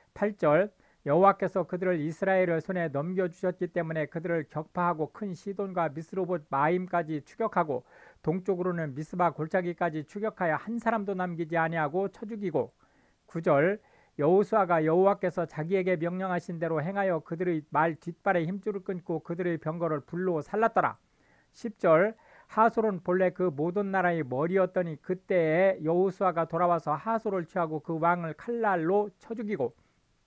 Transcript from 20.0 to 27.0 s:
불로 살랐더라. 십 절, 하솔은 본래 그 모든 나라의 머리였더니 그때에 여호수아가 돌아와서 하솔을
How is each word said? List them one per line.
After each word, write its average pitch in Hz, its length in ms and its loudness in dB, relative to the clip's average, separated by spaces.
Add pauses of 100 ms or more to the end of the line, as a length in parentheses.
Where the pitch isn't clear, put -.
불로 175 400 -2
살랐더라. 190 560 0 (560)
십 - 260 -12
절, 185 360 6 (320)
하솔은 220 560 2
본래 185 260 2
그 175 140 -4 (120)
모든 180 360 -2
나라의 175 320 2
머리였더니 170 800 0
그때에 180 840 2
여호수아가 175 640 2
돌아와서 170 480 0
하솔을 202 500 -2